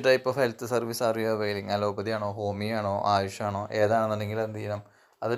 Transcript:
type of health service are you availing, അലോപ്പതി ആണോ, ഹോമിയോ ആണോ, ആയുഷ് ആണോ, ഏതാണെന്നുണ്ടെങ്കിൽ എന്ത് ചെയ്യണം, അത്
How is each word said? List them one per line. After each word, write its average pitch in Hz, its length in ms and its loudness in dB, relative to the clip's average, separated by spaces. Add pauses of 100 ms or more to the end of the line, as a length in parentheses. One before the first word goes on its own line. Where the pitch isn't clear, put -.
type 131 240 6
of 113 100 -2
health 120 300 0
service 117 360 0
are 113 160 2
you 110 100 2
availing, 104 420 -2
അലോപ്പതി 104 400 0
ആണോ, 104 140 -2 (100)
ഹോമിയോ 104 400 -2
ആണോ, 101 160 -2 (180)
ആയുഷ് 98 360 0
ആണോ, 101 120 -2 (200)
ഏതാണെന്നുണ്ടെങ്കിൽ 107 680 2
എന്ത് 107 120 -8
ചെയ്യണം, 104 220 -6 (440)
അത് 117 140 0